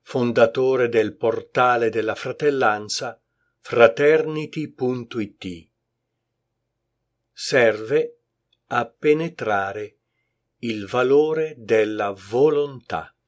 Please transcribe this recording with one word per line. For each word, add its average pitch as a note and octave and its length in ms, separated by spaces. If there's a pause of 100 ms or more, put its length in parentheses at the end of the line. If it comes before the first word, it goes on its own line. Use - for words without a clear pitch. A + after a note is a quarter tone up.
fondatore B2 880
del A2 260
portale A#2 720
della G#2+ 280
fratellanza B2 1040 (380)
fraternity D3+ 1120
punto B2 480
it. F#2 480 (1600)
Serve A#2 920 (440)
a A#2+ 200
penetrare G#2+ 1120 (640)
il G#2+ 260
valore D3+ 680
della G#2+ 540
volontà. B2 1040 (140)